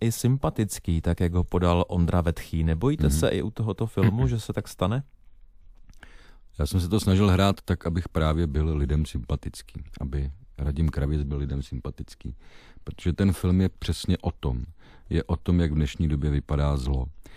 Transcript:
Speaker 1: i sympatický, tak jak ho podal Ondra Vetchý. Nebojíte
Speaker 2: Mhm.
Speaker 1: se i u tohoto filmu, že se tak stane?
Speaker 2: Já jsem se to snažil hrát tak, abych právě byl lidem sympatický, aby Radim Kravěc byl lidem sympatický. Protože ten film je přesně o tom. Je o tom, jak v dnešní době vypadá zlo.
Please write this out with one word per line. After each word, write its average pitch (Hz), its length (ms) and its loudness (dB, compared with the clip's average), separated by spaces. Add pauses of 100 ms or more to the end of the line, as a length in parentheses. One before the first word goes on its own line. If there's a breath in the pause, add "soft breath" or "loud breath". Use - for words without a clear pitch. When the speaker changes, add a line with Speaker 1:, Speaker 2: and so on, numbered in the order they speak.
Speaker 1:
i 113 120 0
sympatický, 113 880 0
tak 87 200 0
jak 87 120 2
ho 90 120 2
podal 87 440 2
Ondra 87 320 2
Vetchý. 80 440 -2
Nebojíte 82 420 0
Speaker 2:
Mhm. 73 100 4
Speaker 1:
se 95 120 2
i 87 140 -2
u 107 80 -4
tohoto 110 360 -4
filmu, 107 400 2
že 120 140 0
se - 120 -8
tak - 160 -6
stane? 110 340 -2 (1600 loud breath)
Speaker 2:
Já 78 80 0
jsem 95 140 0
se 87 80 0
to 101 120 2
snažil 98 300 4
hrát 95 340 4
tak, - 220 -2
abych 85 220 -2
právě 78 380 0
byl 76 300 0
lidem 73 300 0
sympatický, - 760 -8 (180)
aby 69 320 -4 (260)
Radim 71 300 0
Kravěc 73 340 0
byl 71 160 -4
lidem 69 240 -4
sympatický. - 720 -10 (500 soft breath)
Protože - 280 -4
ten 98 200 4
film 92 280 2
je 92 80 4
přesně - 500 -2
o 76 120 -4
tom. 62 340 -4 (460 soft breath)
Je 80 140 0
o 90 120 -2
tom, 87 240 2
jak 80 120 2
v - 20 -2
dnešní 76 340 0
době 73 220 0
vypadá 71 460 0
zlo. 65 300 -2 (300 loud breath)